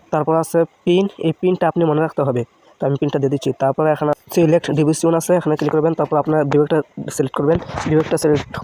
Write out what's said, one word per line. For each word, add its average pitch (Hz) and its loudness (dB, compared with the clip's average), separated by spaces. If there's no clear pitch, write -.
তারপর 151 0
আছে 170 0
পিন, 180 2
এই 160 0
পিনটা 180 0
আপনি 170 0
মনে 151 2
রাখতে 151 -2
হবে। 123 -2
তো - -4
আমি 139 0
পিনটা 147 -2
দিয়ে 135 0
দিচ্ছি। 139 -4
তারপরে 139 0
এখানে 147 -2
সিলেক্ট 165 2
ডিভিশন 156 2
আছে, 160 -2
এখানে 156 0
ক্লিক 143 0
করবেন। 156 2
তারপর 156 0
আপনার 156 0
বিভাগটা 147 2
সিলেক্ট 135 -2
করবেন। 151 2
বিভাগটা 156 0
সিলেক্ট 151 0